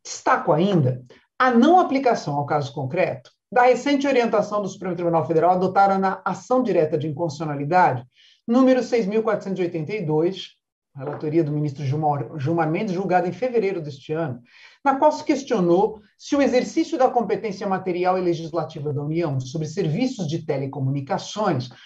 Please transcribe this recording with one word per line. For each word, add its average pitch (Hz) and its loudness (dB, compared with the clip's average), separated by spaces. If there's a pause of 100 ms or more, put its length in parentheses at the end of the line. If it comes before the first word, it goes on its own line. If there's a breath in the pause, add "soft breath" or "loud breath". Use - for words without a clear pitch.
Destaco - 0
ainda 156 2 (340 soft breath)
a 254 4
não 285 8
aplicação 262 2
ao 139 -4
caso 147 -2
concreto - -4 (220)
da 247 4
recente 269 4
orientação 220 2
do 196 -6
Supremo 180 -6
Tribunal 170 0
Federal 165 4
adotada 190 4
na 190 -2
ação 247 -2
direta 165 2
de 143 -4
inconstitucionalidade 151 0 (460 soft breath)
número 254 4
seis 226 0
mil 214 0
quatrocentos 196 -2
e 185 0
oitenta 170 -4
e 208 -6
dois, 160 -2 (440)
relatoria 147 -2
do 143 -2
ministro 151 -4
Gilmar, 147 -2
Gilmar 156 -2
Mendes, 190 -2
julgada 180 0
em 180 -4
fevereiro 196 -2
deste 147 -10
ano, 156 -6 (440 loud breath)
na 277 4
qual 302 4
se 294 -8
questionou 214 0 (180 loud breath)
se - -6
o 285 4
exercício 262 0
da 254 4
competência 208 -2
material 180 0
e 185 -2
legislativa 156 -4
da 143 -4
União 156 -2
sobre 156 -6
serviços 185 -2
de 160 -6
telecomunicações 139 -4 (160 loud breath)